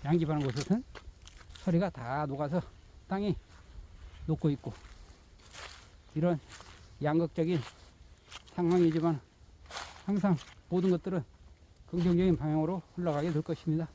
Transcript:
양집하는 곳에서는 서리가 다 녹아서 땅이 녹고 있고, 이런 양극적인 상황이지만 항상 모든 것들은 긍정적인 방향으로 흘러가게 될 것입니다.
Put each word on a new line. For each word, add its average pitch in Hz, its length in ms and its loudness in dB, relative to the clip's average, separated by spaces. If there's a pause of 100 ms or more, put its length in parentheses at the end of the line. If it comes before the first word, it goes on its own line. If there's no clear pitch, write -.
양집하는 151 420 2
곳에서는 147 380 0 (800)
서리가 180 260 2
다 131 360 -4
녹아서 139 340 -2 (480)
땅이 196 260 0 (920)
녹고 156 240 0
있고, - 220 -8 (1400)
이런 170 240 2 (640)
양극적인 160 580 0 (920)
상황이지만 170 680 4 (880)
항상 196 300 2 (320)
모든 180 220 2
것들은 180 320 0 (680)
긍정적인 175 460 4
방향으로 156 460 0 (120)
흘러가게 165 380 0
될 151 100 0
것입니다. 160 520 -2